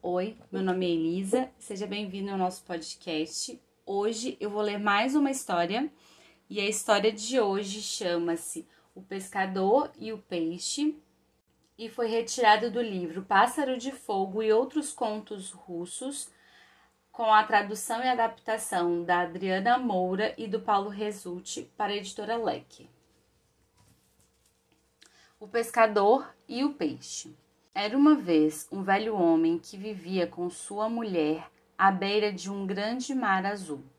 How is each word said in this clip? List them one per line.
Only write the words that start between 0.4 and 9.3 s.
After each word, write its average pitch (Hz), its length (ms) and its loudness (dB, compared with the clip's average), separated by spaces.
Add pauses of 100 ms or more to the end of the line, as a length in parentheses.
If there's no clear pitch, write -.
meu 190 100 -4
nome 185 240 0
é 175 40 0
Elisa, 190 680 0
seja 196 300 -10
bem-vindo 196 420 -6
ao 196 80 -4
nosso 185 280 -2
podcast. 165 920 -6 (280)
Hoje 220 520 -2
eu 208 120 -6
vou 208 120 -4
ler 208 160 -2
mais 208 380 2
uma 277 160 4
história, 208 580 -2 (600)
e 202 100 -6
a 202 80 0
história 208 420 2
de 220 300 -2
hoje 202 420 -2
chama-se 170 840 -4 (260)
O 190 80 -18
Pescador 190 960 0